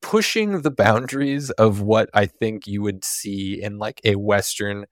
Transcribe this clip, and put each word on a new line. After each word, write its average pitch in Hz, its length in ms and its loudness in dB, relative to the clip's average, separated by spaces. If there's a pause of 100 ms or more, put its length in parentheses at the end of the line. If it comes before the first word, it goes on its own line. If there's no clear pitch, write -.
pushing 208 580 0
the 147 100 0
boundaries 135 840 0
of 107 280 4
what 107 340 2
I 104 120 6
think 110 400 -6
you 101 160 -4
would 98 200 -4
see 98 600 -6
in, 104 160 -8
like, 107 260 -8
a 101 120 2
Western 101 760 -2